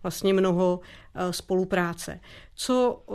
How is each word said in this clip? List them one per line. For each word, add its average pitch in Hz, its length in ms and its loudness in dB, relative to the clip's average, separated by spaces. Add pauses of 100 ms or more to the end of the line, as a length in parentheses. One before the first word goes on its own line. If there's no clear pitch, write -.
vlastně 190 300 0
mnoho, 185 460 2 (360)
eh, 180 180 -4
spolupráce. 185 840 -2 (360)
Co 254 460 0 (140)